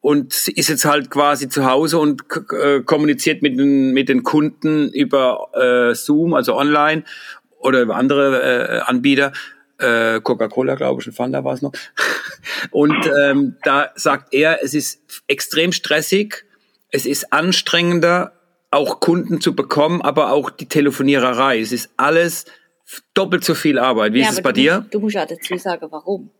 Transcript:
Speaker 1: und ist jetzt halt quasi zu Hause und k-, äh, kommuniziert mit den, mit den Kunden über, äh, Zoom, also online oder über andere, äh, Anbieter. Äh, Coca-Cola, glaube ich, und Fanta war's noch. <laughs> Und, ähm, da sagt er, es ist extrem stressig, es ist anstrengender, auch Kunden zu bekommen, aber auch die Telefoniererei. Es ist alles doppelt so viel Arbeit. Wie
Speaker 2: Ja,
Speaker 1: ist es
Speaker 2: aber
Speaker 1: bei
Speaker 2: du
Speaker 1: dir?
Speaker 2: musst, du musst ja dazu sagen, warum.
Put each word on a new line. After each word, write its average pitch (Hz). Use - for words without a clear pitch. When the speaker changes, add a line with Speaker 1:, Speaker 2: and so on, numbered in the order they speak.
Speaker 1:
und 143
ist -
jetzt 147
halt 147
quasi 143
zu 139
Hause 147
und 151
k-, -
äh, 131
kommuniziert 151
mit 127
den, 135
mit 135
den 127
Kunden 151
über, 131
äh, -
Zoom, 160
also 123
online 147
oder 131
über 110
andere, 135
äh, 120
Anbieter. 135
Äh, 117
Coca-Cola, 131
glaube 131
ich, 123
und 120
Fanta 131
war's 131
noch. 139
<laughs> -
Und, 147
ähm, 139
da 147
sagt -
er, 156
es 139
ist -
extrem 160
stressig, 190
es 139
ist -
anstrengender, 175
auch 139
Kunden 170
zu -
bekommen, 151
aber 143
auch 139
die -
Telefoniererei. 135
Es 110
ist 117
alles 165
doppelt -
so 170
viel 147
Arbeit. 110
Wie 120
Speaker 2:
Ja, -
Speaker 1:
ist 214
es 180
Speaker 2:
aber 156
Speaker 1:
bei 123
Speaker 2:
du 110
Speaker 1:
dir? 160
Speaker 2:
musst, 214
du 214
musst 208
ja 175
dazu 165
sagen, 175
warum. 190